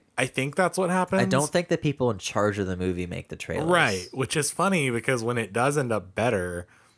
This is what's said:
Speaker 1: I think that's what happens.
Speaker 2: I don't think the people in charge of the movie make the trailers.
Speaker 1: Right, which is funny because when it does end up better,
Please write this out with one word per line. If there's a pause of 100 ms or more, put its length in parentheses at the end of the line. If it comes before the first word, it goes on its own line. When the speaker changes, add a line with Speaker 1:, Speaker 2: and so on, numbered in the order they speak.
(180)
Speaker 1:
I
think
that's
what
happens.
Speaker 2:
I
don't
think
the
people
in
charge
of
the
movie
make
the
trailers.
Speaker 1:
Right,
which
is
funny
because
when
it
does
end
up
better, (300)